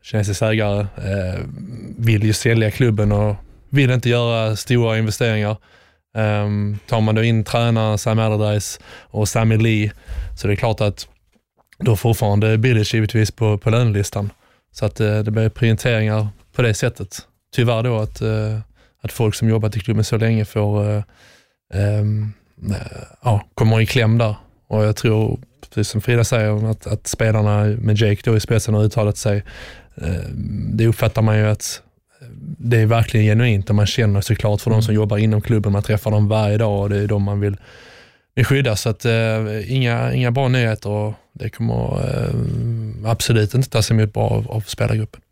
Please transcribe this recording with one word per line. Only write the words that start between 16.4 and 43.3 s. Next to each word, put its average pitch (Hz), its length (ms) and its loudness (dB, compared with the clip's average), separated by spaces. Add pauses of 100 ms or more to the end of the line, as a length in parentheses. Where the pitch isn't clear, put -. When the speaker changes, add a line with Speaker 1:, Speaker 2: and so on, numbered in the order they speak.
Speaker 1:
på 131 60 0
det 113 120 2
sättet. - 440 -4 (380)
Tyvärr 117 280 2
då 120 160 0
att, - 220 -6
eh, 107 380 -2 (440)
att - 80 -8
folk 107 240 0
som 113 140 0
jobbat 110 280 0
i - 20 -2
klubben 107 240 0
så 110 140 -2
länge 110 280 2
får, 104 500 0
eh, 104 80 -4 (720)
ehm, 104 600 0 (360)
eh, 98 60 -2 (480)
ja, 104 300 2
kommer 110 280 4
i 110 40 4
kläm 113 320 2
där. 110 180 2 (320)
Och 107 180 0
jag 107 100 2
tror, 110 440 0 (300)
precis - 220 -2
som 107 100 -2
Frida 120 220 2
säger, 107 480 0
att, - 160 -6
att 107 200 -4
spelarna 107 560 2
med 107 340 0
Jake 104 260 2
då 113 140 2
i - 20 2
spetsen 110 340 0
har 107 100 4
uttalat 107 340 0
sig. 104 260 -2 (580)
Eh, 73 60 -6 (680)
det 113 140 2
uppfattar 113 340 0
man 107 160 2
ju 107 100 2
att - 340 -4 (760)
det 117 200 0
är 110 80 4
verkligen 113 400 2
genuint 107 440 2
och 104 60 2
man 104 100 4
känner 101 360 0
såklart 104 400 0
för 113 100 0
de 110 100 4
som 110 100 0
Speaker 2:
Mm. 107 100 2
Speaker 1:
jobbar 104 160 0
inom 107 240 2
klubben. 107 300 0
Man 101 120 0
träffar 107 280 -2
dem 104 160 4
varje 107 300 2
dag 104 240 0
och 101 80 -2
det 101 80 0
är 101 100 0
de 101 160 0
man 101 160 -2
vill, 101 180 -2 (800)
vill 127 100 2
skydda. 135 300 2
Så - 140 -4
att, - 160 -6
eh, 110 680 0
inga, 123 380 0
inga 123 180 0
bra 131 160 0
nyheter 117 420 0
och 104 240 -2 (200)
det - 160 -8
kommer, 113 500 -2
eh, 113 1120 -4
absolut 113 420 2